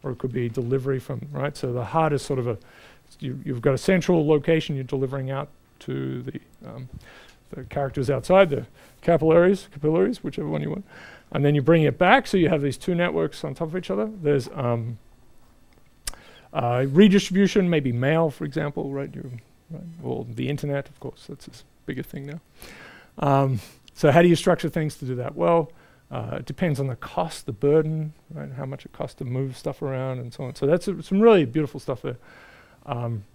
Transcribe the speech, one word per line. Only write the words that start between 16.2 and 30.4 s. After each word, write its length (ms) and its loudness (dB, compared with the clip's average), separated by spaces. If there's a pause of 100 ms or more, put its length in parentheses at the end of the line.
uh, 360 0
redistribution, 800 6
maybe 220 2
mail, 400 2
for 140 -8
example, 440 -4
right? 240 -8
You, 180 -12 (380)
right? 140 -14 (180)
Or 320 -6
the 160 -4
internet, 380 -4
of 120 -20
course, 280 -16
that's 200 -16
a 40 -20 (340)
bigger 180 -8
thing 240 -12
now. 120 -12 (800)
Um, 420 2 (360)
so 160 4
how 100 8
do 80 8
you 60 6
structure 340 0
things 280 -4
to 80 -10
do 100 -4
that? 200 -8
Well, 360 2 (380)
uh, 300 -6
it 60 -12
depends 340 -2
on 80 -2
the 80 -6
cost, 520 -8
the 40 -8
burden, 600 0 (200)
right? 200 -10
How 120 -10
much 200 -12
it 80 -20
costs 220 -10
to 100 -10
move 320 -6
stuff 240 -8
around 380 -6
and 140 -12
so 120 -10